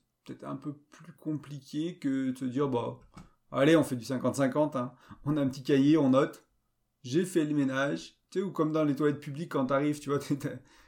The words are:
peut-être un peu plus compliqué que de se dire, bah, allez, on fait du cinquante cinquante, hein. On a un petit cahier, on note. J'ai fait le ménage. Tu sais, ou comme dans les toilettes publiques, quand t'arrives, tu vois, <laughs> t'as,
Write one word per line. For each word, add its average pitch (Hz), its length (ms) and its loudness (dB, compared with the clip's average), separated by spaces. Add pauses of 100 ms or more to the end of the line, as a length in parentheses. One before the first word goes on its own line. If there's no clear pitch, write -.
(240)
peut-être 135 200 -14
un 139 120 -8
peu 143 180 -10 (180)
plus 160 220 -20
compliqué 151 840 -8
que 135 320 -2
de 127 80 -4
se 135 60 -8
dire, 131 240 0
bah, 123 300 -4 (520)
allez, 147 260 6
on 147 60 6
fait 131 140 -2
du 113 80 -10
cinquante 127 320 -2
cinquante, 143 400 0
hein. 127 160 -4 (320)
On 147 120 0
a 147 40 0
un 135 80 2
petit 131 140 -8
cahier, 143 340 6
on 139 140 4
note. 143 340 2 (580)
J'ai 143 220 0
fait 175 200 0
le 151 100 -2
ménage. 139 600 -2 (160)
Tu 185 100 -4
sais, 202 40 0
ou 180 60 -4
comme 156 220 -2
dans 156 120 0
les 143 120 2
toilettes 147 240 0
publiques, 151 320 -10
quand 135 140 0
t'arrives, 143 340 0
tu 139 100 -8
vois, 143 80 0
<laughs> 139 220 -4
t'as, - 100 -6 (380)